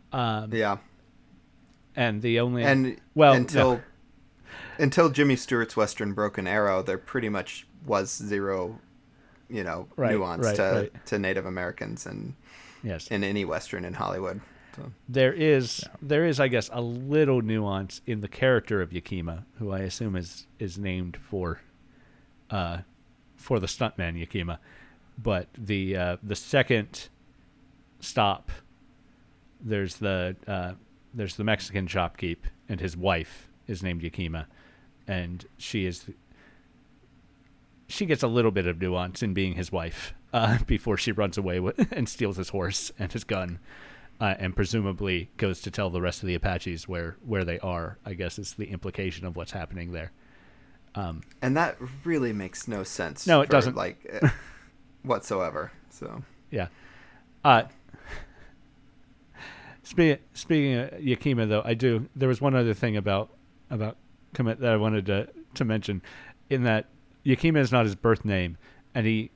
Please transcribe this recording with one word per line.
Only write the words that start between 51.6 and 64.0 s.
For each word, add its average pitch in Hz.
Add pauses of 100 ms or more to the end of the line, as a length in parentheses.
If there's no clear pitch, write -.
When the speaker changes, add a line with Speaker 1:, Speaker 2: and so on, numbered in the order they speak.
Speaker 2:
really 139
makes 98
no 104
sense 82
Speaker 1:
No, 156
it -
Speaker 2:
for, -
Speaker 1:
doesn't. 127
Speaker 2:
like, 95 (140)
Speaker 1:
<laughs> -
Speaker 2:
uh, 147 (720)
whatsoever. 95 (180)
So - (280)
Speaker 1:
Yeah. 90 (760)
Uh, 120 (2250)
spe-, 156 (120)
speaking 143
of 120
Yakima, 123
though, 107
I 117
do, 117
there 131
was 120
one 135
other 117
thing 110
about, 98 (380)
about 107 (360)